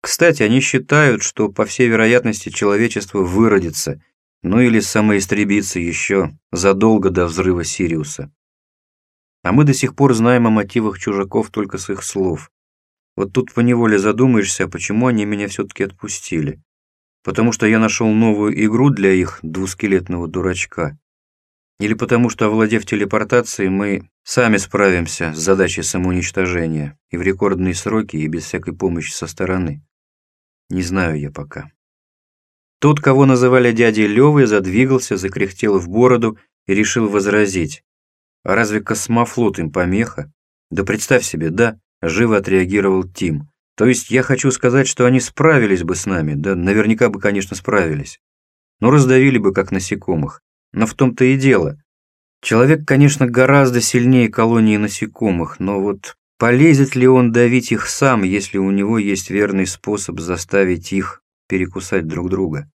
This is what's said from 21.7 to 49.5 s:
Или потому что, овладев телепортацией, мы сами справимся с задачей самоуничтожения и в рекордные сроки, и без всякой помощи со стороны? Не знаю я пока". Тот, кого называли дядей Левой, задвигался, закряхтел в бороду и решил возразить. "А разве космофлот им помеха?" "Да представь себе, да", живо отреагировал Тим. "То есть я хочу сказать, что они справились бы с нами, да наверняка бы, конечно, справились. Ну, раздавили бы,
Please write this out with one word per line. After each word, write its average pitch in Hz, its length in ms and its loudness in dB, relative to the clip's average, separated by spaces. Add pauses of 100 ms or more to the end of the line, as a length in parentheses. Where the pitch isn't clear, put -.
Или 104 120 -2
потому 117 360 0
что, 110 160 -2
овладев 107 400 0
телепортацией, 104 840 -2
мы 98 400 -4 (140)
сами 117 320 0
справимся 90 760 -2
с 78 40 -12
задачей 90 440 0
самоуничтожения 87 1160 -4 (120)
и 87 80 -8
в 85 40 -6
рекордные 95 520 -2
сроки, 104 420 -4
и 78 120 -4
без 80 180 -8
всякой 87 280 -8
помощи 87 380 -4
со - 160 -12
стороны? 92 540 -6 (880)
Не 92 120 -6
знаю 87 380 -4
я 71 120 -10
пока". - 400 -16 (1080)
Тот, 147 220 2
кого 135 240 4
называли 123 480 4
дядей 110 340 4
Левой, 135 380 4
задвигался, 107 720 0
закряхтел 95 600 -2
в 87 120 -4
бороду 117 480 2 (300)
и 98 60 0
решил 107 360 0
возразить. 98 760 -2 (600)
"А 92 120 0
разве 107 240 0
космофлот 113 800 -2
им 80 120 -6
помеха?" 95 600 -4 (400)
"Да 98 140 -4
представь 123 400 0
себе, 80 240 -6
да", 110 300 -2 (220)
живо 104 360 0
отреагировал 95 680 0
Тим. 85 460 -6 (260)
"То 107 100 0
есть 123 260 0
я 127 120 2
хочу 135 280 0
сказать, 131 360 2
что - 180 0
они 127 140 4
справились 117 640 2
бы 85 120 -4
с - 100 -8
нами, 80 300 -2
да 90 200 -2
наверняка 107 540 2
бы, 98 100 -8
конечно, 101 360 -4
справились. 80 640 -2 (600)
Ну, 117 120 4
раздавили 131 460 6
бы, 101 160 0